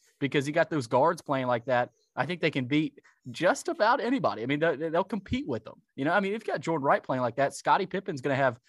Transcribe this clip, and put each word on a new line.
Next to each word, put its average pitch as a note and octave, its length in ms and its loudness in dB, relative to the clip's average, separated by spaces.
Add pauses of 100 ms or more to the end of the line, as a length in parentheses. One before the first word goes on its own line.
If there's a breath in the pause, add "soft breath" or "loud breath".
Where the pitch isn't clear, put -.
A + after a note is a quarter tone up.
(200)
because C#3 280 0
you D3+ 60 -4
got D#3+ 160 2
those C#3+ 180 -2
guards D3 340 2
playing C3+ 260 -2
like A#2+ 180 0
that. B2 240 2 (260)
I B2 100 -2
think E3 160 -6
they E3 100 2
can C3 140 -2
beat D3 340 0 (320 soft breath)
just - 360 0
about C#4+ 320 2
anybody. D#3+ 440 -2
I - 20 -4
mean, D3 140 0
they, D#3+ 160 2 (140)
they'll E3+ 140 0
compete A3 440 -6
with A2+ 180 -4
them. - 100 -16 (220)
You C3+ 80 -2
know, D#3 80 2
I G3+ 80 4
mean, G3 120 -2
if A3+ 140 -8
you F#4+ 60 -4
got E3+ 80 -6
Jordan D#3 240 -2
Wright F3 180 2
playing C3 180 -2
like A#2+ 140 -2
that, C#3 180 2
Scottie E3+ 320 2
Pippen's F3+ 360 -6
gonna C#3 140 0
have C3 340 2